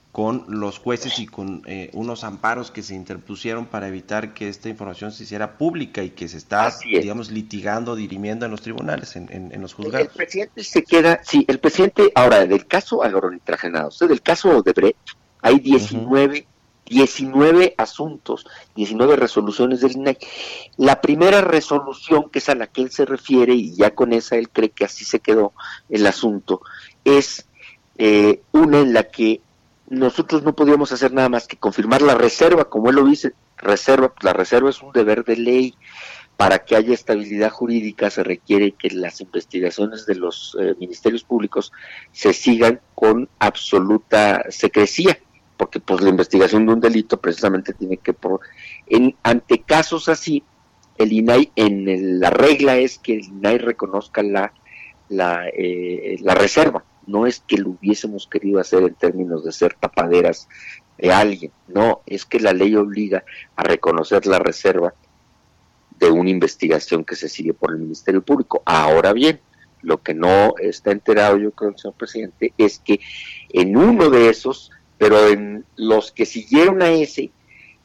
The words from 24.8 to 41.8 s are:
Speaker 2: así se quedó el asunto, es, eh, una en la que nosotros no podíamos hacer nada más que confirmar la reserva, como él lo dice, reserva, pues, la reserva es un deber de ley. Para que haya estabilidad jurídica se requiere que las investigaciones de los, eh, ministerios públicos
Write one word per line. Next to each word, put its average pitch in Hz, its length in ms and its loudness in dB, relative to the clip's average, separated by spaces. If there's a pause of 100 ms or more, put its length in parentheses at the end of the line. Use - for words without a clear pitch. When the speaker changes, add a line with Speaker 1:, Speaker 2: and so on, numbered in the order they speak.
Speaker 2:
así - 200 -10
se - 140 -4
quedó 107 340 0 (360)
el 104 160 0
asunto, 98 560 -4 (420)
es, - 440 0 (500)
eh, 107 440 4 (100)
una 151 280 6
en 135 140 2
la 113 120 2
que - 360 -2 (480)
nosotros 131 540 -2
no 151 120 -2
podíamos 147 380 2
hacer 127 180 0
nada 131 160 2
más 123 180 -4
que - 120 -18
confirmar 113 440 -2
la 143 140 4
reserva, 151 540 2
como 110 200 -2
él 131 60 2
lo 139 100 4
dice, 147 280 2 (240)
reserva, 131 560 2
pues, - 100 -10
la 95 80 2
reserva 117 380 2
es 131 120 -6
un 135 120 -12
deber 113 320 2
de 113 100 0
ley. 123 400 0 (640)
Para 95 220 2
que - 180 0
haya 113 160 2
estabilidad 104 580 -4
jurídica 107 580 -4
se 95 140 -4
requiere 101 480 0
que - 200 -8
las 90 280 -8
investigaciones 92 880 -8
de 101 100 -2
los, 90 440 -10
eh, 98 200 -2
ministerios 92 460 -6
públicos 113 480 -6 (400)